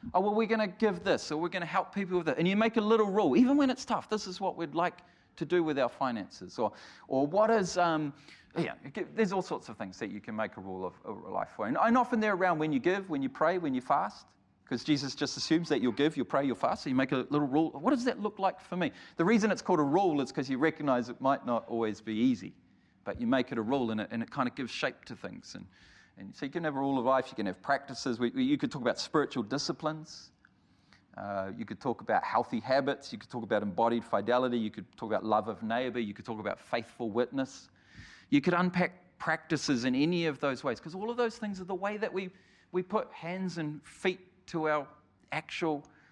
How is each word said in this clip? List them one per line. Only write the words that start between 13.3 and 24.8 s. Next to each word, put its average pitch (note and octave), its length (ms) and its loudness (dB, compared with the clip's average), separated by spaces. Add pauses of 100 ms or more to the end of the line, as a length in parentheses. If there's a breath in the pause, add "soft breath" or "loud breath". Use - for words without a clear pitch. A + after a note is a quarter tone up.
pray, E3 260 2
when D#3+ 160 -2
you B2+ 80 0
fast. D#3+ 460 -2 (380)
'Cause B2+ 200 -4
Jesus C#3+ 300 0
just - 220 -4
assumes D#3+ 320 0
that B2+ 140 2
you'll A#2+ 100 4
give, D3 240 2
you'll B2+ 80 0
pray, C#3+ 220 0
you'll A#2+ 100 0
fast, D#3+ 280 -2
so D#3 40 -6
you B2+ 80 0
make C3 160 2
a B2+ 160 0
little D3 180 2
rule. D3+ 260 2
What D3+ 180 -2
does B3 140 2
that A3+ 180 -2
look G#3 160 -4
like F#3+ 200 0
for - 160 -12
me? E3+ 160 0 (260 loud breath)
The E3 80 2
reason G#3+ 260 6
it's E3+ 100 0
called F3 200 4
a - 20 4
rule D#3 400 4
is B2 100 -4
'cause C3+ 160 -4
you C3 80 -2
recognize C3+ 540 2
it - 100 -12
might C3+ 240 2
not A#2 240 -2
always A2+ 320 -2
be A2 140 -6
easy, A2 400 2 (500 soft breath)
but G#2 160 -8
you A#2+ 60 -2
make B2+ 260 2
it A#2 60 -2
a A2 40 0
rule, A#2+ 280 0
and A2 100 -2
it, G2+ 100 -6
and A#2 120 -4
it - 80 -10
kind C3 180 -2
of - 60 -8
gives B2+ 160 -8
shape - 360 -4